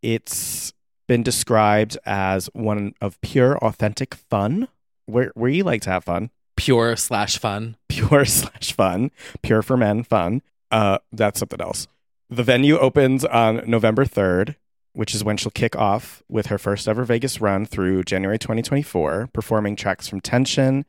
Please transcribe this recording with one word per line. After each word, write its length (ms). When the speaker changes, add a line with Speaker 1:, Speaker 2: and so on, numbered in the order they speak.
Speaker 1:
It's 680
been 140
described 800
as 480
one 480
of 200
pure, 380
authentic 560
fun, 540
where, 280
where 160
you 140
like 180
to 80
have 140
fun. 260
Speaker 2:
Pure 400
slash 420
fun. 380
Speaker 1:
Pure 360
<laughs> 20
slash 460
fun. 380
Pure 200
for 140
men 280
fun. 380
Uh, 280
that's 300
something 200
else. 280
The 160
venue 340
opens 460
on 440
November 360
third, 520
which 220
is 100
when 120
she'll 140
kick 240
off 540
with 180
her 120
first 280
ever 180
Vegas 360
run 260
through 380
January 340
twenty 240
twenty-four, 680
performing 420
tracks 320
from 140
Tension 680